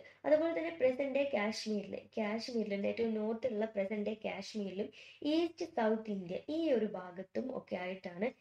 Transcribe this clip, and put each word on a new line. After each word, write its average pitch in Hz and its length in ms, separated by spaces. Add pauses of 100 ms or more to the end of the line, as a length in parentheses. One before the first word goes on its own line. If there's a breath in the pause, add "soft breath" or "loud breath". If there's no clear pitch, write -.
(240 loud breath)
അതുപോലെ 311 280
തന്നെ 330 180
പ്രസന്റ് 269 480
ഡേ 285 60
കാശ്മീരിലെ, 214 800 (160)
കാശ്മീരിലെ 214 720
ഏറ്റവും 220 260
നോർത്തിലുള്ള 220 500
പ്രസന്റ് 208 420
ഡേ 220 80
കാശ്മീരിലും 196 760 (320 loud breath)
ഈസ്റ്റ് 330 440
സൗത്ത് 220 440
ഇന്ത്യ 185 280 (100)
ഈ 320 220
ഒരു 220 160
ഭാഗത്തും 185 720
ഒക്കെ - 180
ആയിട്ടാണ് 185 520 (120 loud breath)